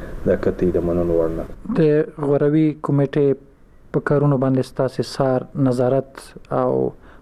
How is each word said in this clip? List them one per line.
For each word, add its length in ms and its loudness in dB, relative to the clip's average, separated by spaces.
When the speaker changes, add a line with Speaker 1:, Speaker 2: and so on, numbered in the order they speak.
Speaker 1:
دا 60 4
قطعي 320 0
د 100 0
منلو 320 0
وړ 160 0
نه 120 -6
ده. 60 -16
Speaker 2:
د 500 0
غوروي 380 2
کمیټې 400 2
په 120 -2
کارونو 360 2
باندې 260 0
ستاسې 320 -2
څار، 240 0
نظارت 420 2
او 100 0